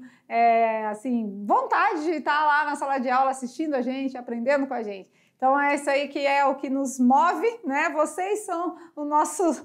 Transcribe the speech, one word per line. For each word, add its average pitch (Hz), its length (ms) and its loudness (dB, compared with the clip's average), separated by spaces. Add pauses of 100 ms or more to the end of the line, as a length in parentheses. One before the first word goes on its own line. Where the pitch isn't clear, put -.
(300)
é, 226 580 2
assim, 214 580 -4
vontade 381 600 0
de 311 160 -2
tá 302 240 0
lá 294 200 4
na 294 120 -2
sala 277 200 -2
de 254 120 -2
aula 262 220 4
assistindo 269 420 -6
a 254 80 0
gente, 262 360 -4
aprendendo 247 500 -2
com 269 60 -8
a 240 100 -6
gente. 196 280 -12 (240)
Então 269 240 2
é 285 160 2
isso 285 140 -4
aí 277 180 0
que 285 180 -4
é 277 200 4
o 269 100 2
que 277 140 -6
nos 269 280 -2
move, 311 480 4 (200)
né? 294 240 0
Vocês 359 560 -2
são 339 320 -4 (180)
o 294 80 -8
nosso, 302 400 0 (220)